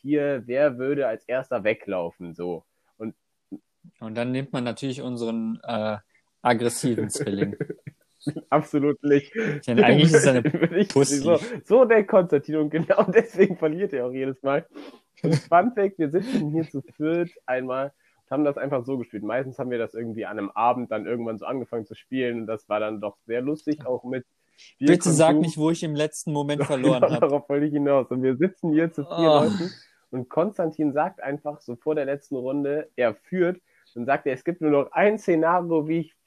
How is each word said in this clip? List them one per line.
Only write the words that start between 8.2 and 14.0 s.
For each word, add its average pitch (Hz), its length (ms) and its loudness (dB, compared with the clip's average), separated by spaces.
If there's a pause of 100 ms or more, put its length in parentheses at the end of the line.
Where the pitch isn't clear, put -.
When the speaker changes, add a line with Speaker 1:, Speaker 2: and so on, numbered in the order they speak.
Speaker 1:
Absolut 147 540 0
nicht. 143 300 2 (340)
Speaker 2:
Denn 123 160 6
eigentlich 147 300 6
ist 147 120 8
er 135 80 6
eine 123 100 2
Speaker 1:
<laughs> 147 100 0
Würde 170 260 0
ich 202 100 2
Speaker 2:
Pussy. 139 280 4
Speaker 1:
sowieso. 151 260 2 (220)
So 247 200 8
denkt 214 240 4
Konstantin 165 480 4
und 151 120 0
genau 156 340 2
<laughs> 208 100 -2
deswegen 190 440 4
verliert 165 360 -2
er 123 140 -4